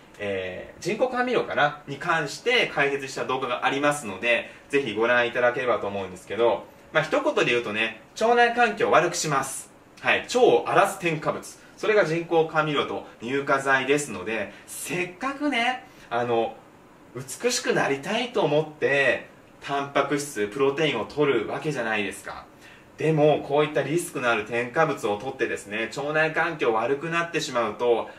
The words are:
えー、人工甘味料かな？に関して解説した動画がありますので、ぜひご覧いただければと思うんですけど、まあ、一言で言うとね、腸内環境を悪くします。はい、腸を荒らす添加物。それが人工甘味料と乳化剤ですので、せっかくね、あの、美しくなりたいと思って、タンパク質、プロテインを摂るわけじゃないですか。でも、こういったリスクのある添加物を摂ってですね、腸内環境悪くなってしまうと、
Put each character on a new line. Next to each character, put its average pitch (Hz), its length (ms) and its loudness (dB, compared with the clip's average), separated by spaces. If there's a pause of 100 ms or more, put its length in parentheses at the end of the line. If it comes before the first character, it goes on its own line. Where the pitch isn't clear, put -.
(180)
え 95 600 -6
ー、 - 40 -20
人 208 140 -2
工 254 120 2
甘 247 160 -2
味 247 80 -2
料 202 120 2
か - 100 -6
な？ - 320 2
に 139 100 -8
関 160 320 -2
し - 100 -10
て - 360 0
解 139 160 2
説 135 180 -4
し - 60 -12
た 131 100 -4
動 127 160 -2
画 131 60 -4
が 123 200 -2
あ 131 40 2
り 139 100 -2
ま 147 120 4
す 143 140 -6
の 92 140 -8
で、 117 300 0 (180)
ぜ 139 140 2
ひ 110 120 -4
ご 113 120 2
覧 120 200 4
い 113 60 -4
た 127 80 -2
だ 120 120 4
け 139 80 -4
れ 127 60 -2
ば 117 120 2
と 107 80 -6
思 98 180 -6
う - 20 -8
ん 92 40 -12
で 90 60 -14
す - 100 -18
け 101 100 -8
ど、 117 280 4 (280)
ま 156 80 2
あ、 - 40 2
一 277 180 0
言 294 120 0
で 190 120 2
言 120 140 2
う - 20 -2
と 107 100 -6
ね、 110 280 -4 (200)
腸 233 140 4
内 240 200 4
環 233 220 2
境 - 120 2
を - 20 2
悪 165 200 6
く - 40 -6
し - 140 -2
ま 135 160 0
す。 - 260 -10 (300)
は 117 140 2
い、 98 60 0
腸 247 200 0
を 185 280 6
荒 170 140 6
ら 202 60 4
す - 100 -8
添 160 220 -2
加 - 120 -2
物。 - 120 -8 (320)
そ - 100 -6
れ 214 80 4
が 202 100 6
人 165 200 -2
工 165 220 4
甘 156 200 0
味 151 60 0
料 120 140 0
と 101 200 -8 (140)
乳 139 240 -4
化 139 160 2
剤 127 260 2
で 147 120 4
す 147 120 -6
の 92 140 -8
で、 104 280 -6 (140)
せ - 380 -6
っ 180 100 -10
か 269 200 -6
く 294 140 -4
ね、 247 360 -2 (260)
あ 120 140 -2
の、 117 320 0 (580)
美 233 380 -4
し - 80 -2
く 233 120 0
な 147 160 2
り 139 100 0
た 190 200 -2
い 247 140 -4
と 202 100 2
思 151 200 4
っ - 100 -6
て、 139 540 2 (340)
タ 139 260 -4
ン 135 60 -12
パ 139 120 2
ク 143 140 0
質、 104 300 -4
プ 139 100 -8
ロ 139 140 4
テ 147 160 2
イ 131 40 -2
ン 113 80 -2
を 104 40 -4
摂 147 220 0
る 117 220 2
わ 139 120 -6
け 156 120 -4
じ 131 60 -4
ゃ 117 60 -2
な 110 120 -2
い 104 80 0
で 92 80 -6
す - 120 -14
か。 - 220 -12 (500)
で 156 160 2
も、 151 340 4
こ 139 120 0
う 151 60 6
い 147 60 -4
っ - 20 -10
た 151 100 0
リ 143 140 0
ス - 160 -4
ク 143 80 -6
の 123 80 0
あ 117 60 4
る 104 100 -2
添 120 280 -4
加 165 120 4
物 139 220 -2
を 104 120 0
摂 131 120 -8
っ - 60 -8
て 113 100 -2
で 85 100 -4
す 95 120 -12
ね、 113 280 -4
腸 143 160 -4
内 156 200 0
環 165 260 -2
境 123 160 2
悪 120 220 0
く 160 140 -6
な 170 160 0
っ - 40 -10
て - 100 -2
し - 120 -6
ま 120 160 0
う 104 80 -8
と、 117 420 2